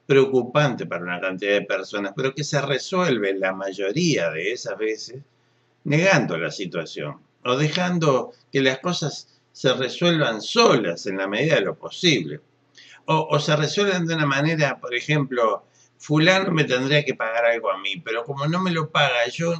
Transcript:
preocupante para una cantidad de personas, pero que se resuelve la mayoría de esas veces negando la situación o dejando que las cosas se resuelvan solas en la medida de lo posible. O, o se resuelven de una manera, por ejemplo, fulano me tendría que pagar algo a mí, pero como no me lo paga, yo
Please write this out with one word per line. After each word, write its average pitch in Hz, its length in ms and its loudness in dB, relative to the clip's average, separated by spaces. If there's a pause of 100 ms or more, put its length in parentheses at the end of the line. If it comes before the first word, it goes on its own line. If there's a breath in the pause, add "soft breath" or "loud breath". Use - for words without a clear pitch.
preocupante 131 840 2
para 87 160 -8
una 87 180 -6
cantidad 95 320 -2
de 101 100 4
personas, 98 520 -4
pero 131 200 -2
que 151 100 -6
se 147 160 -2
resuelve 131 800 0
la 95 160 0
mayoría 98 760 0
de 82 220 -4
esas 113 240 -8
veces 110 460 -6 (640)
negando 151 520 2
la 80 140 -4
situación 80 680 -8 (260)
o 123 120 2
dejando 151 760 2 (200 loud breath)
que 139 80 2
las 131 200 4
cosas - 600 -4 (100)
se - 220 2
resuelvan 127 720 0
solas 135 640 2
en 95 100 -4
la 98 100 -2
medida 123 280 2
de 113 80 4
lo 87 140 -4
posible. 101 640 -2 (640 loud breath)
O, 156 240 2
o 147 80 4
se 151 180 2
resuelven 180 500 0
de 165 80 -2
una 156 120 0
manera, 143 520 0
por - 160 -8
ejemplo, 120 680 0 (340 soft breath)
fulano 180 540 2
me 156 120 4
tendría 135 400 2
que 131 100 -2
pagar 113 320 -2
algo 113 260 0
a 92 60 -6
mí, 98 260 -8
pero 113 200 -4
como 139 220 -6
no 170 140 0
me 185 100 0
lo 160 200 -2
paga, 127 420 2
yo 170 280 -2